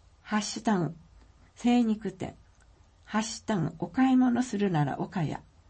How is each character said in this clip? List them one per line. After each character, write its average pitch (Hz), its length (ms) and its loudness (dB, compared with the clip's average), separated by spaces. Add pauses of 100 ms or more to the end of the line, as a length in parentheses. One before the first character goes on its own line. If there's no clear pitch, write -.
(220)
ハ 214 160 -4
ッ - 20 -2
シ - 200 -8
ュ - 40 -16
タ 208 140 2
グ 160 160 -4 (600)
精 240 300 2
肉 214 260 -2
店、 - 240 -10 (720)
ハ 214 160 -2
ッ - 20 -2
シ - 200 -10
ュ - 40 -20
タ 214 120 0
グ 151 200 -2
お 196 80 -6
買 262 280 2
い - 20 6
物 247 260 4
す 208 160 -4
る 202 120 2
な 147 140 2
ら 135 140 -4
岡 156 220 -4
谷、 131 160 -2 (340)